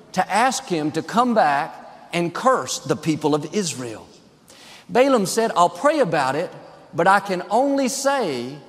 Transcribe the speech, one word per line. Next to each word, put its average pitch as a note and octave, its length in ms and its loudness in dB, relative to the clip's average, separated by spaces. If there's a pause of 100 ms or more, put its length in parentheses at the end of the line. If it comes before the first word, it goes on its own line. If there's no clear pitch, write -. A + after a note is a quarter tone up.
(120)
to F#3 200 -2
ask A#3 320 0
him D#3 280 -2
to D#3 100 -2
come A#3+ 320 0
back D#3 420 2 (360)
and E3+ 220 -2
curse G#3 460 0
the C#3 160 -2
people D3+ 400 0
of D#3 180 -6
Israel. B2+ 500 -6 (840)
Balaam A#3+ 380 4
said, A3 300 0
"I'll F3 120 6
pray D4 320 0
about D3 340 0
it, E3+ 160 -4 (420)
but D#3+ 140 2
I G3 140 6
can F#3+ 300 -4
only C#4 380 0
say D3+ 680 -2 (120)